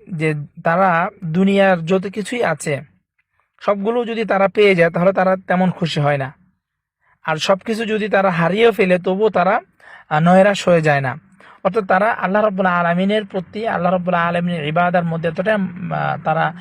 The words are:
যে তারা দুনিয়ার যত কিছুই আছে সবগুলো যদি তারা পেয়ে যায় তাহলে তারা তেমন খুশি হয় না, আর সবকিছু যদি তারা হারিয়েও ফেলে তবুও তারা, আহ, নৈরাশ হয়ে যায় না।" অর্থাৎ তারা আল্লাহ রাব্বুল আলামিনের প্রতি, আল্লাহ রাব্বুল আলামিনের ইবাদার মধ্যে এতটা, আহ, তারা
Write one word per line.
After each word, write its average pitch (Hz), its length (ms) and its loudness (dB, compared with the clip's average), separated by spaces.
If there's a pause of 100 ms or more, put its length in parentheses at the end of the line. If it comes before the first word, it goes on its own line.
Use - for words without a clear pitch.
(140)
যে 156 200 -2 (300)
তারা 175 460 2 (160)
দুনিয়ার 190 600 2
যত 190 220 0
কিছুই 220 360 -6
আছে 151 380 -4 (800)
সবগুলো 214 440 -2
যদি 226 200 -4
তারা 196 220 2
পেয়ে 202 280 4
যায় 170 140 4
তাহলে 175 240 2
তারা 185 220 2 (120)
তেমন 180 240 2
খুশি 156 300 -4
হয় 143 160 0
না, 135 160 -8 (920)
আর 156 140 -2
সবকিছু 208 480 -2
যদি 208 240 -4
তারা 190 220 2
হারিয়েও 180 400 2
ফেলে 185 280 2
তবুও 196 300 0
তারা, 196 320 0 (480)
আহ, 151 100 0
নৈরাশ 190 480 4
হয়ে 170 140 4
যায় 147 200 2
না।" 127 240 -6 (380)
অর্থাৎ 190 220 -2
তারা 196 260 2
আল্লাহ 196 320 0
রাব্বুল 196 220 0
আলামিনের 180 600 0
প্রতি, 202 420 -8
আল্লাহ 175 240 -2
রাব্বুল 180 220 -2
আলামিনের 175 540 -2
ইবাদার 175 360 0
মধ্যে 165 260 -4
এতটা, 190 260 -2
আহ, 160 680 -4
তারা 160 380 -2